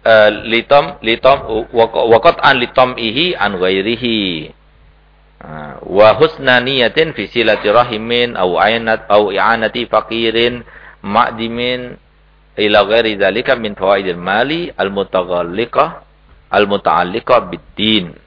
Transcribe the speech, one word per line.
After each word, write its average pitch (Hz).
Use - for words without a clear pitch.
eh, 107
litom, 139
litom, 117
wa, 113
wa 113
qat'an 143
litom'ihi 123
an 101
ghairihi. 95
Ah, 76
wa 104
husna 131
niyatin 135
fi 101
silati 110
rahimin 120
au 90
ainat, 110
au 104
i'anati 110
faqirin 117
ma'dimin 120
ila 104
ghairi 110
dzalika 104
min 104
fawaidil 95
mali 101
al-mutaghalliqah, 98
al-muta'alliqah 98
bid-din. 104